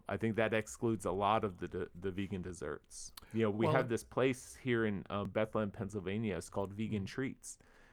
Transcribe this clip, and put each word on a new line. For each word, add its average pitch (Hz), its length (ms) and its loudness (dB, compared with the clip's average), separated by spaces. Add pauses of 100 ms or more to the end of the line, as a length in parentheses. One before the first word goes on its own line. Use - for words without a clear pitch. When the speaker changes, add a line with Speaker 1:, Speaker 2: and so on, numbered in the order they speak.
Speaker 1:
I 101 80 -2
think 110 200 0
that 110 160 4
excludes 110 540 0
a 87 60 2
lot 101 320 4
of 90 140 -4
the, 90 100 -4
the, 90 260 -4
the 92 160 -4
vegan 92 320 -2
desserts. - 720 -8 (200)
You 110 120 4
know, 104 60 4
we 107 160 4
Speaker 2:
Well, 156 100 4
Speaker 1:
have 127 60 4
Speaker 2:
and 123 80 -2
Speaker 1:
this - 120 0
place - 540 0
here 117 280 2
in, 101 240 0
uh, 101 160 0
Bethlehem, 107 460 0
Pennsylvania. 98 640 -2
It's - 140 -6
called 98 240 -2
Vegan 107 280 -2
Speaker 2:
Mm-hmm. 95 40 -4
Speaker 1:
Treats. - 500 -6 (360)